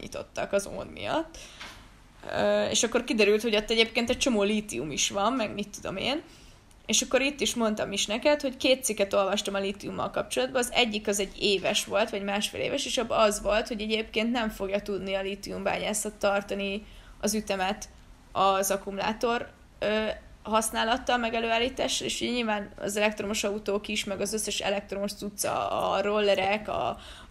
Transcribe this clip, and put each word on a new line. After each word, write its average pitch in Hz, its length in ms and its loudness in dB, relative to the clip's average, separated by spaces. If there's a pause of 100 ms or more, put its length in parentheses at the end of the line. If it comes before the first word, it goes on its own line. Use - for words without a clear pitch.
nyitottak - 520 -8
az - 140 2 (120)
ón - 80 -8
miatt. 277 520 -4 (920)
Ö, 208 320 2
és - 180 2
akkor 240 220 2
kiderült, 214 380 4
hogy 220 140 2
ott 208 140 0
egyébként 226 400 2
egy 247 80 0
csomó 220 240 4
lítium 202 480 0
is - 200 0
van, 202 220 2
meg 220 220 -2
mit 208 200 -6
tudom - 220 -6
én. 277 260 -2 (640)
És 220 160 2
akkor 247 180 2
itt 285 200 0
is 214 140 0
mondtam 214 380 0
is 202 140 -2
neked, 294 340 4
hogy 262 160 -2
két 262 280 4
cikket 202 300 0
olvastam 196 400 2
a 196 40 0
lítiummal 196 520 -4
kapcsolatban, 254 500 0
az 240 120 0
egyik 214 360 2
az 208 120 2
egy 196 120 -4 (100)
éves 196 420 2
volt, 214 260 0
vagy 196 120 -4
másfél 202 380 -2
éves, 269 260 -2
és 254 120 -2
abban 233 200 0
az 208 240 4
volt, 208 260 2
hogy 220 120 -6
egyébként 220 520 -2
nem 233 160 0
fogja 196 340 -2
tudni 190 320 -4
a 196 80 0
lítiumbányászat 196 920 -2
tartani 202 720 0 (340)
az 214 140 2
ütemet 196 540 -2 (440)
az 196 380 4
akkumulátor, 208 800 0 (300)
ö, 214 260 0 (380)
használattal, 226 760 2
meg 233 180 0
előállítással, 233 720 0
és - 140 -4
ugye 226 100 0
nyilván 214 480 0
az 202 180 -2
elektromos 214 480 0
autók 208 440 -2
is, 214 160 -2
meg 190 160 -4
az 202 120 -2
összes 214 280 -2
elektromos 202 520 -2
cucca, - 560 -2 (240)
a 190 100 2
rollerek, 202 640 2
a - 280 -2 (340)